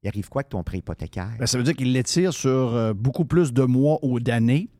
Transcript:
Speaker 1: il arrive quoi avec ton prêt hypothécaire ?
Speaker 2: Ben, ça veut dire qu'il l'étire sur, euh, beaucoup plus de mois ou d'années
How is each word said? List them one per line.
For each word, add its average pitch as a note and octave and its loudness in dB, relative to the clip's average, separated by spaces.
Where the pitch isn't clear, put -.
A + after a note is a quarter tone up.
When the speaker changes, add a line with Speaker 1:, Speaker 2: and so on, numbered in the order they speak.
Speaker 1:
il G2 -4
arrive G#2 -6
quoi C#3 -4
avec - -8
ton F#2 -6
prêt G2 -8
hypothécaire ? F#2 -8
Speaker 2:
Ben, A#2 -4
ça B2+ -2
veut B2 -2
dire C3 2
qu'il B2+ -2
l'étire E3+ 0
sur, - -2
euh, A#2+ 2
beaucoup B2 0
plus D#3+ 2
de C3+ 4
mois C3 4
ou B2 0
d'années A#2+ 2